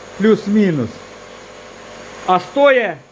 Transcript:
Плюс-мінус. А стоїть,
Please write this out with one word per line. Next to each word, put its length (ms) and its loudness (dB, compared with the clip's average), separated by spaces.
Плюс-мінус. 680 2
А 140 2
стоїть, 560 0